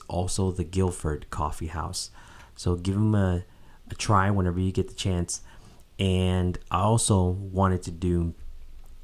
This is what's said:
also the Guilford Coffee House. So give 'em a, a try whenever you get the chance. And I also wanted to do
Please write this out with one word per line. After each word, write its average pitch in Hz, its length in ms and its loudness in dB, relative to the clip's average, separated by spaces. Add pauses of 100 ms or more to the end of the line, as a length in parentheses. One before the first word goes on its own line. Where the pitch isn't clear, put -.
also 92 440 0
the 90 120 -4
Guilford 87 680 -2
Coffee 78 380 -4
House. 80 440 -6 (440)
So 87 200 0
give 90 200 -2
'em 107 180 4
a, 92 300 2 (480)
a - 40 -10
try 101 360 4
whenever 92 300 2
you 92 100 2
get 95 160 0
the - 60 -14
chance. 87 480 -2 (560)
And 92 600 2 (140)
I 87 80 0
also 104 460 4
wanted 95 580 2
to 92 80 -8
do 85 420 0 (720)